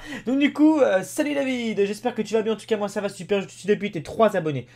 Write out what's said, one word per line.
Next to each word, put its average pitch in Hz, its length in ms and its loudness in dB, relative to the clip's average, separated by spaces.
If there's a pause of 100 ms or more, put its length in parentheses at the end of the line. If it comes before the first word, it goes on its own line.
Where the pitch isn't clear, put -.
(260)
Donc 269 140 0
du 285 120 4
coup, 302 300 4
euh, 196 200 4
salut 294 320 -2
David, 240 520 0
j'espère 214 280 -4
que 226 80 -2
tu 208 120 -4
vas 220 80 2
bien, 214 100 0
en 208 60 -2
tout - 80 -18
cas 220 100 0
moi 208 140 -2
ça 208 100 -6
va 202 80 -2
super, 196 320 -2
je 185 60 -4
te - 80 -14
suis - 120 -18
depuis 202 260 0
tes 156 120 -6
trois 214 320 2
abonnés. 156 400 -2